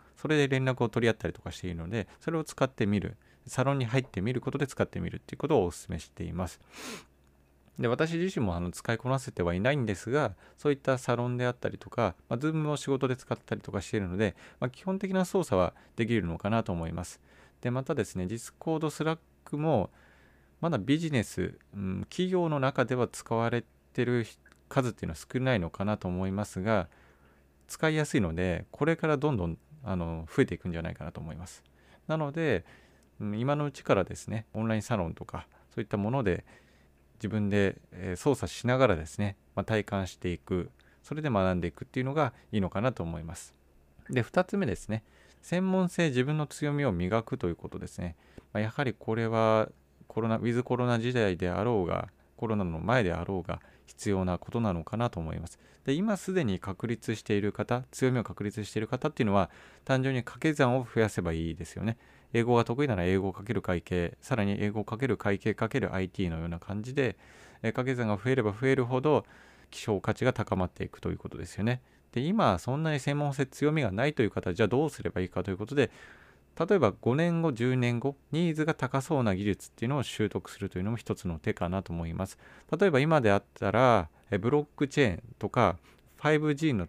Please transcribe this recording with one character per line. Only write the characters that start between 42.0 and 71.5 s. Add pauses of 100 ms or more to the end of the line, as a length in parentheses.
う
の
が (180)
い
い
の
か
な
と
思
い
ま
す。 (560)
で、
二
つ
目
で
す
ね。 (380)
専
門
性、
自
分
の
強
み
を
磨
く
と
い
う
こ
と
で
す
ね。 (380)
ま
あ、
や
は
り
こ
れ
は (380)
コ
ロ
ナ、
ウ
ィ
ズ
コ
ロ
ナ
時
代
で
あ
ろ
う
が、 (280)
コ
ロ
ナ
の
前
で
あ
ろ
う
が、 (260)
必
要
な
こ
と
な
の
か
な
と
思
い
ま
す。 (280)
で、
今
す
で
に
確
立
し
て
い
る
方、
強
み
を
確
立
し
て
い
る
方
っ
て
い
う
の
は、 (360)
単
純
に
掛
け
算
を
増
や
せ
ば
い
い
で
す
よ
ね。 (360)
英
語
が
得
意
な
ら
英
語× (300)
会
計、
さ
ら
に
英
語× (360)
会
計× (420)
ア
イ
テ
ィ
ー
の
よ
う
な
感
じ
で、 (440)
え
ー、
掛
け
算
が
増
え
れ
ば
増
え
る
ほ
ど、 (460)
希
少
価
値
が
高
ま
っ
て
い
く
と
い
う
こ
と
で
す